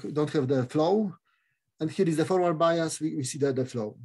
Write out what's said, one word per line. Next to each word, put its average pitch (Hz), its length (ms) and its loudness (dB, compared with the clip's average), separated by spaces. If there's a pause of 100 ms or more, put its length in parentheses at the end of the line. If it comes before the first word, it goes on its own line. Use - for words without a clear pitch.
we - 80 -8
don't 147 180 0
have 139 180 0
the 131 160 2
flow, 175 480 2 (680)
and 156 100 -2
here 185 180 2
is 160 80 2
the 156 80 2
forward 175 340 2
bias. 165 420 0
We, 156 160 -4
we 143 80 -4
see 135 140 -8
the, 139 140 2
the 127 120 -2
flow. 113 400 -6